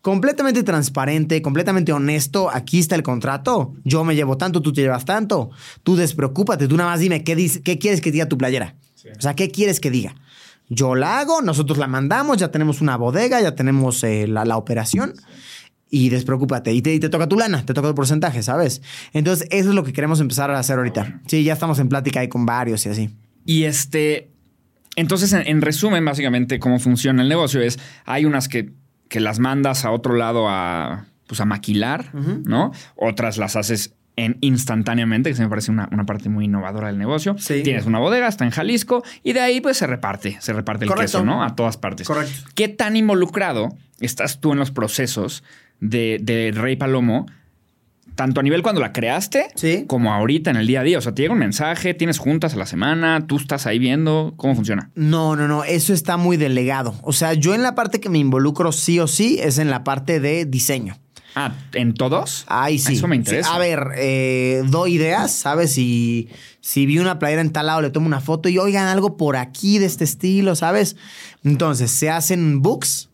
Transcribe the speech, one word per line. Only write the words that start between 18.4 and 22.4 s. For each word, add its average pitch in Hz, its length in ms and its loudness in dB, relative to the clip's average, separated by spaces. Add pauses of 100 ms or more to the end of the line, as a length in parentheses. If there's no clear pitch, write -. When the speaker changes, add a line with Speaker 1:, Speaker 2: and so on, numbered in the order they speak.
Speaker 1:
¿sabes? 131 380 0 (300)
Entonces, 156 400 0
eso 190 200 2
es 196 40 4
lo 190 80 2
que 131 80 -4
queremos 151 300 0
empezar 139 280 0
a 139 80 0
hacer 131 200 0
ahorita. 120 240 -2
Speaker 2:
Bueno. - 260 -8
Speaker 1:
Sí, 156 160 2
ya 156 80 2
estamos 156 280 0
en 131 100 2
plática 135 320 0
ahí 123 80 -2
con 123 160 -2